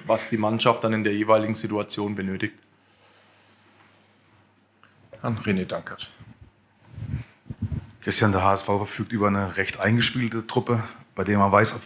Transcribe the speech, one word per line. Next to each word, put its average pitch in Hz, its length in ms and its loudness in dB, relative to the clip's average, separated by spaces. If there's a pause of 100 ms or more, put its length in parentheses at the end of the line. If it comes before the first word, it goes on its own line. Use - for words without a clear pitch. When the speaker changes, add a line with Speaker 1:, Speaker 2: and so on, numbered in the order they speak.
Speaker 1:
was 113 220 0
die 120 80 0
Mannschaft 110 480 2
dann 110 80 2
in 110 120 0
der 104 100 0
jeweiligen 107 400 2
Situation 104 600 -4
benötigt. 95 380 -4 (2750)
Speaker 2:
An 117 160 -4
René 95 260 -2
Dankert. - 460 -10 (1900)
Speaker 3:
Christian, 104 300 2
der 92 100 2
H 98 120 4
S 98 80 -2
V 101 160 0
verfügt 101 340 -6
über 104 160 2
eine 98 280 0
recht 95 240 -4
eingespielte 113 640 0
Truppe, 120 360 0 (320)
bei 95 100 -4
der 104 140 2
man 98 140 6
weiß, 107 340 6